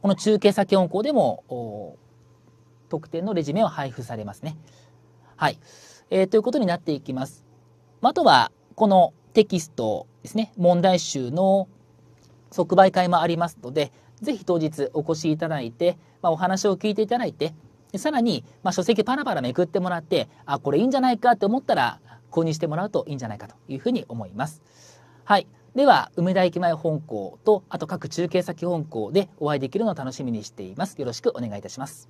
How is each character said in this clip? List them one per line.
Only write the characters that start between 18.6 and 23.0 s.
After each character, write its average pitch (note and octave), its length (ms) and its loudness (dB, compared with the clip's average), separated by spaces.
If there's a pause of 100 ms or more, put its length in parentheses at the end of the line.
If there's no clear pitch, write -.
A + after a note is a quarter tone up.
ま F#3+ 80 -2
あ、 - 40 -2
書 F#3 100 -2
籍 G#3+ 200 2
パ B3 120 -2
ラ D4 100 -6
パ A#3 80 -2
ラ D3+ 80 -2
め B2 120 -4
く F3+ 100 2
っ E3+ 40 0
て F#3+ 120 -2
も F3+ 100 -2
ら F3 100 -4
っ D#3 40 -14
て、 D#3 260 -2 (160)
あ、 C#3+ 140 -4
こ - 120 -4
れ C#3+ 80 2
い - 40 2
い B3 40 2
ん C4+ 40 0
じ C4+ 60 0
ゃ C4 40 2
な B3+ 100 4
い A#3 60 0
か A#3+ 140 2
っ A3+ 60 4
て G3 100 0
思 A#3 120 0
っ - 20 -8
た - 120 -2
ら、 B2+ 260 0 (320)
購 E3 120 0
入 D#3+ 100 -2
し D#3 60 -6
て E3+ 80 -4
も D#3 80 -4
ら F3+ 100 -4
う G#3+ 60 -8
と - 160 -2